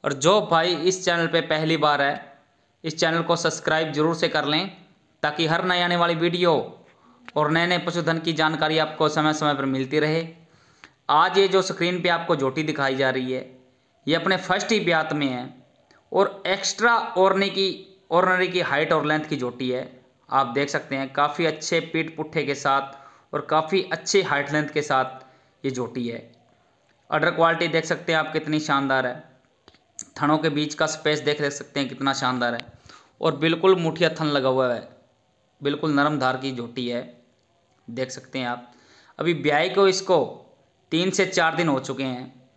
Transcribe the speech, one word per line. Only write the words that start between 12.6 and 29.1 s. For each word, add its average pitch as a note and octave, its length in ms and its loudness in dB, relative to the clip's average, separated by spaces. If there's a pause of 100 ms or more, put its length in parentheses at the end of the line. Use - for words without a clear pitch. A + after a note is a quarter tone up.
दिखाई C#3+ 340 -2
जा C3 140 2
रही B2+ 220 -2
है, B2+ 160 -6 (580)
ये D3 80 2
अपने F3 240 2
फर्स्ट G3+ 340 0
ही G#3 100 4
ब्यात D#3+ 300 0
में D3 160 0
है B2+ 200 -6 (640)
और - 360 0
एक्स्ट्रा G#3+ 500 2
ऑर्डिनरी F#3+ 520 2
की, F#3+ 380 -4 (220)
ऑर्डिनरी F#3 380 4
की F3 120 0
हाइट D#3 320 0
और D3+ 140 2
लेंथ D3+ 180 0
की D3+ 120 -4
जोटी B2 340 -6
है। B2+ 120 -2 (460)
आप C3 180 2
देख C#3 220 -2
सकते C#3 280 -6
हैं, C3+ 160 -6
काफ़ी D3 340 0
अच्छे D#3 360 -2
पीठ D#3+ 340 -6
पुट्ठे D3 280 -4
के C3+ 100 -2
साथ - 800 -4
और D3 60 -2
काफ़ी D#3+ 420 0 (100)
अच्छे F#3 300 0
हाइट C#3+ 300 -2
लेंथ D3+ 160 0
के D3 140 -2
साथ - 840 -4
ये C#3 60 0
जोटी B2 380 -6
है। A#2 120 -8 (920)
अडर D#3 200 2
क्वालिटी E3 380 2
देख D#3+ 160 0
सकते E3 280 -2
हैं D#3+ 60 2
आप, D#3 140 -2
कितनी D#3 280 -2
शानदार C#3 460 0
है। B2 80 -4 (1080)